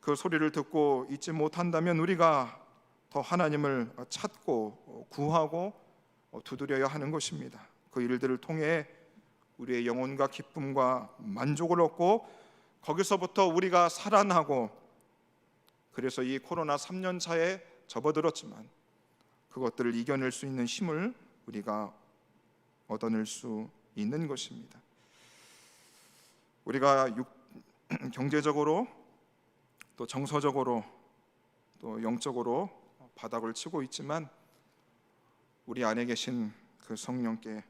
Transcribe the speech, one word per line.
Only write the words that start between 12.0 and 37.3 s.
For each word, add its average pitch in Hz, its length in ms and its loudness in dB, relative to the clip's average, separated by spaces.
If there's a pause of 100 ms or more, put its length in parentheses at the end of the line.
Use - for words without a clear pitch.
거기서부터 185 640 2
우리가 175 420 6
살아나고 170 800 4 (1200)
그래서 127 320 -2
이 131 160 -2
코로나 156 360 -2
삼 185 240 -6
년 185 200 -4
차에 170 420 0 (240)
접어들었지만 127 840 -2 (840)
그것들을 120 440 0
이겨낼 127 380 0
수 - 120 -10
있는 131 220 -2
힘을 175 480 -2 (320)
우리가 104 480 -4 (920)
얻어낼 110 380 -2
수 110 420 -8 (260)
있는 131 320 -2
것입니다. - 540 -10 (1800)
우리가 135 520 4
육-, 127 120 -4 (600)
<clears throat> 135 240 -6
경제적으로 147 760 2 (1080)
또 120 100 -8
정서적으로 131 800 0 (960)
또 113 240 -10
영적으로 123 680 -2 (440)
바닥을 117 400 -6
치고 160 300 -6
있지만 147 440 -8 (1400)
우리 120 180 -4
안에 113 220 2
계신 120 460 -4 (260)
그 - 180 -12
성령께 113 720 -6